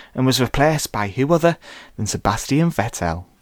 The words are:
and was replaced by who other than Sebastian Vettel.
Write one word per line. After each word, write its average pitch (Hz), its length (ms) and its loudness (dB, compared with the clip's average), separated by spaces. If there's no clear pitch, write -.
and 127 140 0
was 131 120 2
replaced 147 520 0
by 104 160 -4
who 135 260 0
other 165 240 2
than 107 100 -6
Sebastian 139 640 0
Vettel. 90 560 -4